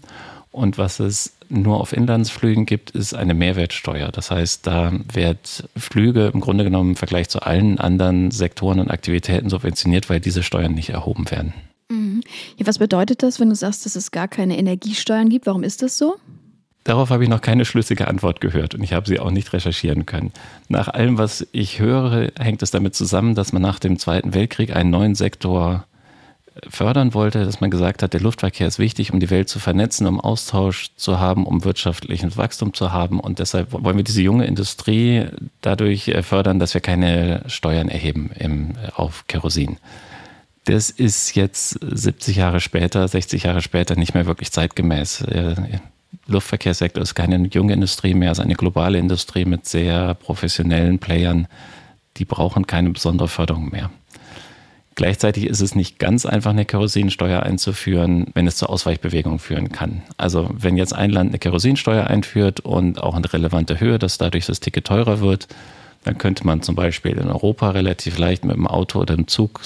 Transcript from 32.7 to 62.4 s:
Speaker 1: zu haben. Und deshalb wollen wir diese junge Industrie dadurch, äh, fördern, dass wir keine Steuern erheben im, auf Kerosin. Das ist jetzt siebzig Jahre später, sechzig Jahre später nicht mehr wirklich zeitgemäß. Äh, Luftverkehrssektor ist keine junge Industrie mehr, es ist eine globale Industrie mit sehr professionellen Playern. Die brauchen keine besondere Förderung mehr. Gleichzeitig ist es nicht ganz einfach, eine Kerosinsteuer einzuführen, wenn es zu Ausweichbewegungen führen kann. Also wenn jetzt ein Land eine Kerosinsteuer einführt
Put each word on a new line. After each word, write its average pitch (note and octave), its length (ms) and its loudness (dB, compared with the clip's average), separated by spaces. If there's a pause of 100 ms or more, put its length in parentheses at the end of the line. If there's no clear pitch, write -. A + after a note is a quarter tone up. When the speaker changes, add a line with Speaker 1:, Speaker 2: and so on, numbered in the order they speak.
Speaker 1:
zu F2+ 200 -4
haben. F2+ 280 0
Und F#2+ 200 -6
deshalb F2+ 320 -4
wollen G2 260 0
wir G2+ 60 2
diese G#2+ 180 2
junge A2 240 4
Industrie A2 800 0 (340)
dadurch, G2+ 480 0
äh, - 140 0
fördern, G2 360 2
dass F2 140 0
wir F#2 80 0
keine F2 640 2
Steuern D#2+ 440 -2
erheben D2+ 480 -4
im, D2 340 -4 (220)
auf E2 340 -6
Kerosin. - 480 -2 (880)
Das G#2 240 2
ist - 460 0
jetzt - 480 -2
siebzig - 540 -2
Jahre F2+ 240 2
später, F2+ 460 0
sechzig F#2+ 360 -2
Jahre F2 180 2
später E2+ 360 0
nicht E2+ 180 0
mehr F2 100 2
wirklich E2+ 260 -4
zeitgemäß. D#2+ 720 -2
Äh, F2 340 -2 (720)
Luftverkehrssektor F2+ 760 0
ist - 120 -6
keine F2+ 320 2
junge F#2+ 260 2
Industrie F#2+ 420 2
mehr, F2+ 180 4
es E2 60 0
ist - 60 0
eine E2 100 2
globale F2+ 440 2
Industrie F#2 460 0
mit F2+ 220 -2
sehr F2 480 0
professionellen F2 840 0
Playern. E2+ 480 0 (720)
Die F#2+ 80 -4
brauchen F#2 420 0
keine F2 240 0
besondere E2+ 380 0
Förderung E2 420 -2
mehr. F#2+ 200 -6 (1040)
Gleichzeitig G2+ 500 2
ist G#2+ 140 -2
es G2 140 0
nicht F#2 240 -2
ganz G2 280 2
einfach, G#2+ 240 0
eine G#2 160 2
Kerosinsteuer G2 800 0
einzuführen, F2+ 920 0
wenn F2 120 4
es F2 100 0
zu - 120 -2
Ausweichbewegungen E2 680 -2
führen E2+ 320 -4
kann. E2+ 320 -6 (160)
Also F2 340 0
wenn F#2 240 0
jetzt F2+ 160 0
ein G2+ 180 0
Land G2 200 2
eine F#2 80 -2
Kerosinsteuer A2 720 2
einführt G#2 520 0